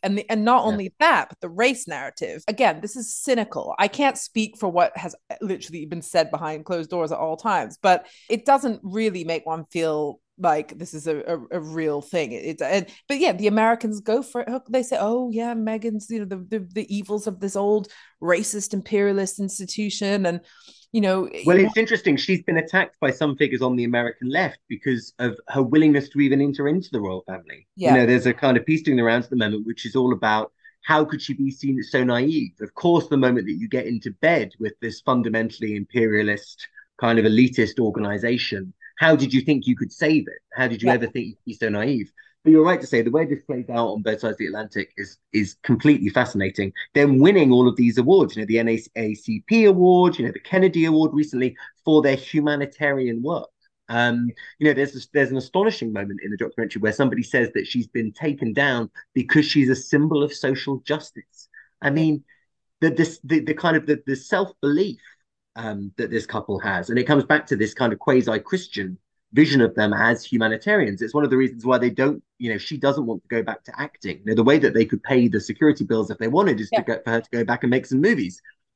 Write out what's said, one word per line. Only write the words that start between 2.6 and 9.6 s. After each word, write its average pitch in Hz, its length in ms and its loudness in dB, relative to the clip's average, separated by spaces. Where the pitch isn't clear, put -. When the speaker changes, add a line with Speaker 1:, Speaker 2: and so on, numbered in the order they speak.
Speaker 1:
this 208 140 -12
is 233 180 -10
cynical. 226 640 -4
I 208 100 2
can't 269 300 -2
speak - 400 -6
for 202 100 -4
what 175 260 2
has 170 200 -12
literally 175 460 -8
been 160 160 -10
said 160 280 0
behind 156 360 -8
closed 165 240 -6
doors 165 220 -4
at - 60 -6
all 160 200 -4
times, 185 420 -4
but 180 260 2
it 226 160 -2
doesn't 269 380 0
really 190 420 -4
make 165 220 -6
one 160 200 -8